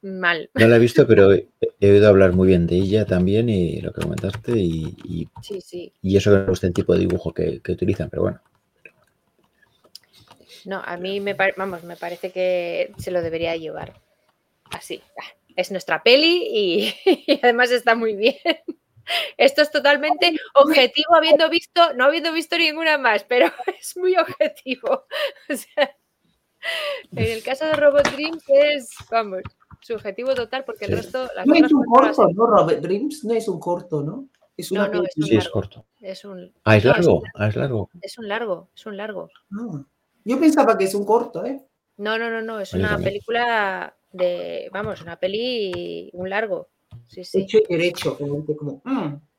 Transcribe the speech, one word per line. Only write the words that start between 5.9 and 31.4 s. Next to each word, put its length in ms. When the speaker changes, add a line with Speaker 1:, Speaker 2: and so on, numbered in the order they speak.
Speaker 2:
y 160
eso 140
que 60
me 80
gusta 200
el 80
tipo 180
de 80
dibujo 320
que, 300
que 100
utilizan, 380
pero 120
bueno. 180
Speaker 1:
No, 200
a 120
mí 240
me 140
pare-, 220
vamos, 280
me 120
parece 340
que 680
se 120
lo 120
debería 340
llevar. 380
Así. 320
Ah, 60
es 140
nuestra 320
peli 480
y, 440
<laughs> 220
y 160
además 280
está 240
muy 200
bien. 220
Esto 260
es 100
totalmente 600
objetivo, 640
habiendo 340
visto, 440
no 100
habiendo 280
visto 240
ninguna 420
más, 260
pero 220
<laughs> 140
es 160
muy 200
objetivo. 880
O 60
sea, 400
en 160
el 100
caso 240
de 60
Robot 400
Dreams 340
es, 440
vamos, 300
subjetivo 540
total, 300
porque 200
el 80
Speaker 2:
Sí. 40
Speaker 1:
resto, 380
las 100